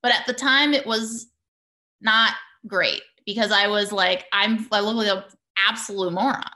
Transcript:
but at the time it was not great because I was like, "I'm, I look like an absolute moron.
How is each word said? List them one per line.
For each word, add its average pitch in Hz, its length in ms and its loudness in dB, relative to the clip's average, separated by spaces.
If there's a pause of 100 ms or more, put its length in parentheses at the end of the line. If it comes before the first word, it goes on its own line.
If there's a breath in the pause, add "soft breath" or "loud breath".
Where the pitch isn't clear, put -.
but 240 120 2
at - 120 -2
the 247 60 -4
time 277 420 2
it 269 120 0
was 226 400 -4 (720)
not 220 340 2 (320)
great 170 360 0 (240)
because 208 240 -2
I 202 160 4
was 208 260 0
like, 185 400 0
"I'm, 214 380 0
I 208 100 2
look 214 160 0
like 214 120 0
an 196 160 -2 (440)
absolute 196 440 -4
moron. 214 320 -2 (120)